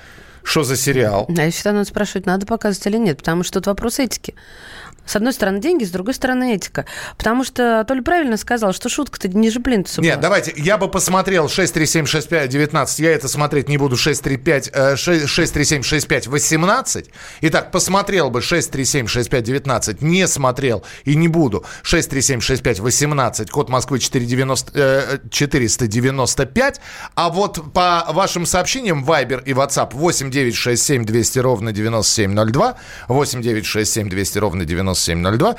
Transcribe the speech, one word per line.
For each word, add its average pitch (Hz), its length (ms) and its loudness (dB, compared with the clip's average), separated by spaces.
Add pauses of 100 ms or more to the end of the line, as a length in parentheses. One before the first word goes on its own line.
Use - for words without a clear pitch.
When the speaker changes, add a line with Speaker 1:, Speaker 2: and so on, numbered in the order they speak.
(440)
Speaker 1:
Что 156 200 0
за 127 140 0
сериал? 120 500 2 (100)
Speaker 2:
А 165 60 2
я 165 80 2
считаю, 208 240 0
надо 202 140 0
спрашивать, 202 360 -4
надо 196 200 0
показывать 214 420 -2
или 208 100 0
нет, 196 200 2
потому 170 260 -2
что - 120 -6
тут 185 120 -4
вопрос 202 320 -2
этики. - 340 -4 (720)
С - 100 -4
одной 220 160 0
стороны 196 300 0
деньги, 294 240 0
с 180 40 -4
другой 185 240 -4
стороны 254 420 0
этика. - 300 -6 (320)
Потому 240 280 0
что 233 420 0
Толя 262 140 0
правильно 311 340 2
сказал, 214 380 0
что - 160 -6
шутка-то - 400 -4
ниже 220 320 2
плинтуса 233 400 0
Speaker 1:
Нет, 160 140 4
Speaker 2:
была. 143 80 -2
Speaker 1:
давайте, 160 340 2
я 175 200 2
бы 196 120 0
посмотрел 185 580 2
шесть 180 260 0
три 156 120 0
семь 156 200 0
шесть 151 220 -2
пять 151 220 0
девятнадцать, 147 500 0
я 160 140 4
это 135 160 -2
смотреть 143 400 0
не 147 80 2
буду, 135 180 2
шесть 135 260 2
три 135 140 0
пять, 135 380 0
э, 135 240 4
ше-, 165 280 2
шесть 151 280 0
три 147 100 2
семь 143 180 2
шесть 151 280 0
пять 143 180 0
восемнадцать. 160 840 0 (300)
Итак, 151 320 0
посмотрел 190 580 2
бы 120 120 -2
шесть - 300 0
три 135 120 -2
семь 120 240 0
шесть 120 220 -2
пять 123 160 0
девятнадцать, 123 560 -2
не 170 260 4
смотрел 123 560 0 (220)
и 147 100 4
не 165 140 4
буду. 147 340 2 (200)
Шесть - 260 0
три 131 120 -2
семь 123 200 0
шесть 131 220 0
пять 117 180 0
восемнадцать, 127 680 0
код 143 200 -2
Москвы 127 300 -2
четыре 120 260 -2
девяносто, 131 500 -2
э, 135 420 2 (120)
четыреста 127 580 0
девяносто 127 580 0
пять. 262 360 0 (340)
А 170 140 0
вот 170 420 -4
по 175 380 2
вашим 175 360 0
сообщениям, 180 600 -2
Viber 131 400 2
и 135 80 0
WhatsApp, 135 400 0
восемь 139 380 0
девять 127 240 2
шесть 120 280 0
семь 120 220 2
двести 110 340 2
ровно 117 320 0
девяносто 107 400 0
семь 98 220 2
ноль 110 180 2
два, 220 240 2 (320)
восемь 127 340 0
девять 110 240 0
шесть 107 280 0
семь 104 160 -2
двести 95 280 -2
ровно 95 280 0
девяносто 87 320 0
семь 85 220 0
ноль 95 180 2
два, 220 220 2